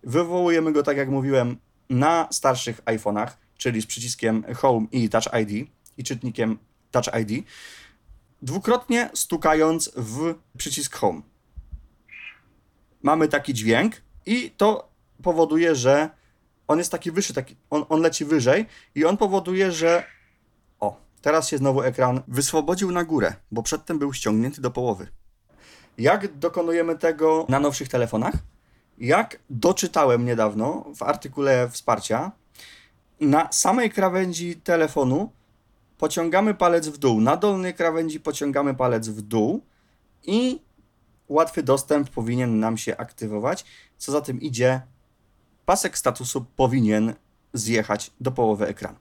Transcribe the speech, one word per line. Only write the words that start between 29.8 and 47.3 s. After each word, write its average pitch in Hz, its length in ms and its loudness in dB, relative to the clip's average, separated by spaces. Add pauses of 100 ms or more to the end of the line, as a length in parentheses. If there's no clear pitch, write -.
niedawno 113 580 0 (120)
w - 60 -10
artykule 135 680 0
wsparcia, 123 640 -2 (880)
na 151 320 2
samej 220 380 2
krawędzi 180 640 -2
telefonu 156 760 0 (640)
pociągamy 180 560 2
palec 170 340 2
w 147 100 -12
dół, 123 220 4
na 135 160 4
dolnej 185 380 0
krawędzi 160 460 -2
pociągamy 143 540 -2
palec 120 340 0
w 107 140 -10
dół 113 400 0 (600)
i 247 360 0 (680)
łatwy 160 340 0
dostęp 139 480 2
powinien 117 500 0
nam 113 180 -2
się - 180 -6
aktywować. 113 680 -6 (340)
Co - 140 -8
za 147 80 0
tym 127 200 -8
idzie, 127 400 0 (840)
pasek 185 320 0
statusu 127 460 -4 (120)
powinien 113 580 2 (380)